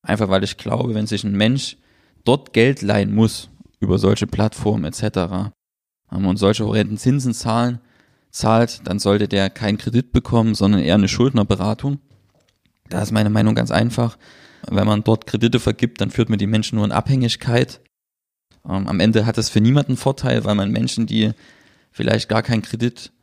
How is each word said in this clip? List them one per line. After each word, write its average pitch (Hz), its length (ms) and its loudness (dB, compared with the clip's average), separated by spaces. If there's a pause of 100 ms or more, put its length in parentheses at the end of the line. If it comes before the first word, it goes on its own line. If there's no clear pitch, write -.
Einfach 104 260 -2
weil 95 140 2
ich - 140 -6
glaube, 120 380 -4
wenn 107 120 -2
sich 107 160 -4
ein 101 140 -2
Mensch 120 400 0 (480)
dort 131 280 0
Geld 127 300 2
leihen 101 320 0
muss 110 360 0 (280)
über 98 220 2
solche 98 260 2
Plattformen 107 600 -2
et 82 100 -10
cetera, 98 560 -4 (580)
ähm, 95 160 -2
und 95 120 0
solche 104 280 2
horrenden 107 320 -2
Zinsen 127 340 0
zahlen, 117 460 -4 (540)
zahlt, 113 560 0
dann 101 100 -4
sollte 101 300 2
der 98 220 0
keinen 107 280 -4
Kredit 120 320 -2
bekommen, 113 460 2
sondern 101 240 4
eher 78 160 2
eine 101 100 4
Schuldnerberatung. 113 920 0 (880)
Da - 120 -6
ist 107 120 -4
meine 107 180 2
Meinung 110 240 2
ganz 117 160 -2
einfach. 117 480 -2 (500)
Wenn 101 200 0
man 104 160 0
dort - 240 0
Kredite 117 320 2
vergibt, - 400 -2
dann 101 100 -2
führt 117 180 0
man 107 120 0
die 101 80 0
Menschen 110 260 -2
nur 107 100 0
in 104 60 0
Abhängigkeit. 127 880 0 (880)
Ähm, 95 200 -4
am 95 100 -2
Ende 110 280 4
hat 113 120 0
es 110 100 -2
für - 120 2
niemanden 131 360 2
Vorteil, 127 480 -2
weil 104 120 0
man 98 160 -2
Menschen, 117 340 -2
die 110 240 0 (640)
vielleicht - 360 -2
gar 110 140 0
keinen 113 200 -2
Kredit - 500 -6 (100)